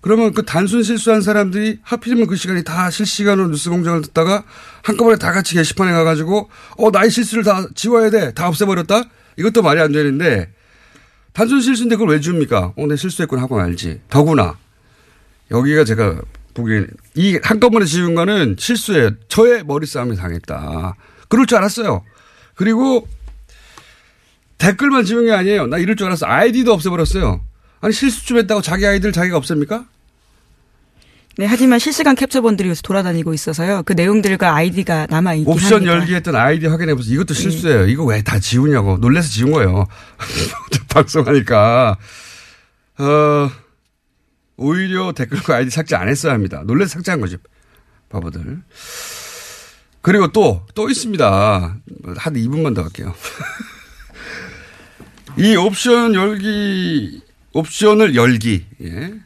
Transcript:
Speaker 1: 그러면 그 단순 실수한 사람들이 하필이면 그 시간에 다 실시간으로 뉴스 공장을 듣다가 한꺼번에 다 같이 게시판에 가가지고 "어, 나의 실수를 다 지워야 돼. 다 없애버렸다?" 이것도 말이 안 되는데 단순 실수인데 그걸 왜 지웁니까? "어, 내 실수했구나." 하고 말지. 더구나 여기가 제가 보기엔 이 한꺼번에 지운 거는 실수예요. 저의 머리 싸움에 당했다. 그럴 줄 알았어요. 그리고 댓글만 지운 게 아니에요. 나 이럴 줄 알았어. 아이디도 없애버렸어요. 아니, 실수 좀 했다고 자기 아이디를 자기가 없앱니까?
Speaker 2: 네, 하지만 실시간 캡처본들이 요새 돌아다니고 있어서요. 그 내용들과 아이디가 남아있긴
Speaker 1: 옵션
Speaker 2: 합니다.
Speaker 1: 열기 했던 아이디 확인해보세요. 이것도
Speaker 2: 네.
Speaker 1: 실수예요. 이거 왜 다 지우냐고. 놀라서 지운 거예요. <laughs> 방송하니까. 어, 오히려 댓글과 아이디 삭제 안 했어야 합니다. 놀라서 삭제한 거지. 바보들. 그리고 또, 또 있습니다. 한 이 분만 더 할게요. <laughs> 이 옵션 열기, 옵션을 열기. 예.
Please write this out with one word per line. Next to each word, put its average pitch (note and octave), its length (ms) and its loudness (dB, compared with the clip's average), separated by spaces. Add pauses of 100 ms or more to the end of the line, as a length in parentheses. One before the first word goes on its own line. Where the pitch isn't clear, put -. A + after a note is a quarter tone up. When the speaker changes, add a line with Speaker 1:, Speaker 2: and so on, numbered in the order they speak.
Speaker 1:
그러면 A3 320 2
그 - 140 -2
단순 G3 360 0
실수한 A3 380 2
사람들이 G#3 640 0
하필이면 A#3 440 -2
그 E3+ 80 -2
시간에 F3+ 280 -4
다 F3 280 -2
실시간으로 G3+ 580 0
뉴스 D3+ 200 -4
공장을 E3+ 320 -2
듣다가 E3+ 440 -2 (380)
한꺼번에 A3 360 4
다 - 120 -2
같이 F3 240 -2
게시판에 F3 380 0
가가지고 E3 560 0 (300)
"어, A3 120 4
나의 G3 200 4
실수를 A3+ 340 -2
다 F#3 300 0
지워야 A3+ 360 2
돼. F#3+ 220 0
다 E3+ 160 -4
없애버렸다?" G3 560 0 (320)
이것도 G#3+ 240 2
말이 D#3+ 200 4
안 D3+ 120 2
되는데 C#3+ 580 0 (840)
단순 A#3+ 260 2
실수인데 A#3 360 0
그걸 G3 180 2
왜 D3+ 60 0
지웁니까? C#3 560 -2
"어, D3 100 -4
내 D3 100 -2
실수했구나." D3+ 460 -4
하고 B2+ 140 -4
말지. F2 520 -4
더구나 C#3 480 2 (920)
여기가 C#3+ 340 2
제가 G#2+ 340 -2 (360)
보기엔 A2 340 -2 (260)
이 F3+ 280 2
한꺼번에 A3 420 4
지운 E3+ 300 0
거는 E3+ 440 0
실수예요. D#3+ 520 0 (180)
저의 A3+ 360 4
머리 D3 220 -4
싸움에 B2 300 -6
당했다. E2 800 -8 (320)
그럴 B3 180 4
줄 A#3 120 4
알았어요. F#3+ 440 -2 (520)
그리고 A3+ 520 0 (1500)
댓글만 A#3+ 480 2
지운 A#3 220 0
게 A3+ 60 4
아니에요. G3 340 0
나 C3+ 100 -4
이럴 F#3 180 0
줄 G3+ 120 -4
알았어. F3+ 200 -4
아이디도 A3+ 460 2
없애버렸어요. D#3+ 720 0 (380)
아니, G#3 120 2
실수 C4 320 -2
좀 A#3+ 100 0
했다고 G#3+ 240 2
자기 F3+ 260 -2
아이디를 G3+ 260 2
자기가 F3 260 0
없앱니까? D#3 480 -4 (1500)
Speaker 2:
네, G3 80 -2
하지만 A#3+ 320 4
실시간 C#4+ 360 2
캡처본들이 A3+ 540 0
요새 E3+ 140 -4
돌아다니고 F3 500 -2
있어서요. E3 520 -4
그 G3 100 -2
내용들과 F#3+ 600 2
아이디가 E3+ 540 -2
남아있긴 D#3+ 420 0
Speaker 1:
옵션 F3 260 4
Speaker 2:
합니다. F#3 180 2
Speaker 1:
열기 E3+ 200 0
했던 E3+ 220 -2
아이디 D3+ 300 2
확인해보세요. D3+ 480 0
이것도 D3+ 180 -2
Speaker 2:
네. C#3 80 -4
Speaker 1:
실수예요. D#3+ 460 2
이거 C3+ 180 2
왜 G#2+ 180 0
다 G#2+ 160 -2
지우냐고. A#2 600 2
놀라서 C#3 320 2
지운 A2+ 220 0
거예요. G2 340 2 (540)
<laughs> - 520 -6
방송하니까. B2 1040 4 (1000)
어, D3 520 2 (1080)
오히려 F#3 540 -2
댓글과 C#3+ 440 -4
아이디 B2+ 140 -2
삭제 D#3 260 -4
안 F#2 140 -2
했어야 C#3+ 240 -2
합니다. F#2 320 -4
놀라서 D3+ 300 -2
삭제한 F3 240 -4
거지. F2+ 180 -8 (720)
바보들. F2 500 -10 (1400)
그리고 - 300 2
또, C#3+ 420 2
또 G#3+ 160 -4
있습니다. G#2 840 0 (420)
한 D#3 180 -6
이 A2+ 120 -2
분만 D3 260 -2
더 F#2 80 -4
할게요. F2 380 -10
<laughs> - 40 -20 (2250)
이 G#3 180 4
옵션 A3+ 580 2
열기, F#3+ 1080 -4 (300)
옵션을 G#3 640 2
열기. A#2 520 2 (160)
예. G#2 320 -10 (120)